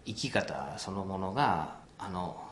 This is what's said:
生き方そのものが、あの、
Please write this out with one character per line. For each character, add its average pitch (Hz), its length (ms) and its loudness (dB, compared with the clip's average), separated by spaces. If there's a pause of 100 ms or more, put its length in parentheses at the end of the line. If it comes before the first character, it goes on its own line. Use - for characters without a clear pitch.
生 107 100 -4
き 127 160 -2
方 69 480 0
そ - 140 -6
の 98 120 0
も 95 140 -2
の 95 140 0
が、 98 440 4 (220)
あ - 100 -6
の、 90 440 -4